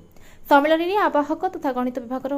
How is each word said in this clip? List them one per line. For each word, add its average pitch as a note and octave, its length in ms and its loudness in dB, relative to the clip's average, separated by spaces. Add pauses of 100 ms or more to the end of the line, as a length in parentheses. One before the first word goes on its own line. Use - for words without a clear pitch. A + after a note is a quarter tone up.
(480)
ସମ୍ମିଳନୀରେ D#4+ 480 4 (100)
ଆବାହକ D4 420 -2
ତଥା D4+ 240 -6
ଗଣିତ B3 320 -4
ବିଭାଗର C4 340 -6